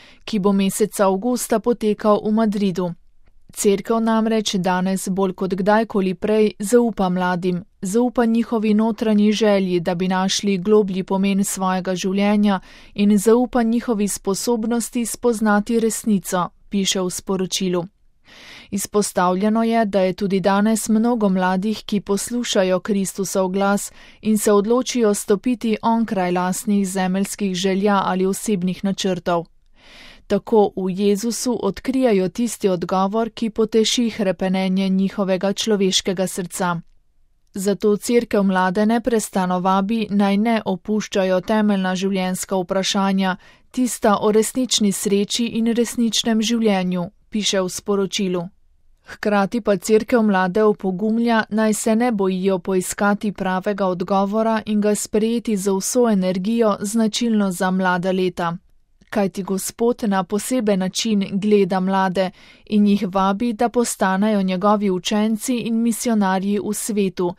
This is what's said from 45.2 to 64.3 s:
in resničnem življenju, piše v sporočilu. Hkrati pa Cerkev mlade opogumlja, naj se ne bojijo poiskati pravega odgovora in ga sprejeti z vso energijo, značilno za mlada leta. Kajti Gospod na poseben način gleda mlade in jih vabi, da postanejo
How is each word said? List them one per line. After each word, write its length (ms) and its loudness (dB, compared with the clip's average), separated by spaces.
in 80 0
resničnem 720 0
življenju, 680 0
piše 320 -2
v 80 -2
sporočilu. 800 -2
Hkrati 500 0
pa 160 2
Cerkev 460 2
mlade 400 2
opogumlja, 840 0
naj 240 0
se 220 0
ne 160 0
bojijo 480 0
poiskati 720 -2
pravega 540 -4
odgovora 800 0
in 160 0
ga 140 2
sprejeti 640 0
z 180 0
vso 340 2
energijo, 720 0
značilno 720 0
za 200 0
mlada 400 0
leta. 460 -2
Kajti 320 -2
Gospod 640 -2
na 160 0
poseben 560 0
način 520 -2
gleda 480 2
mlade 520 0
in 220 2
jih 260 2
vabi, 400 0
da 160 0
postanejo 720 0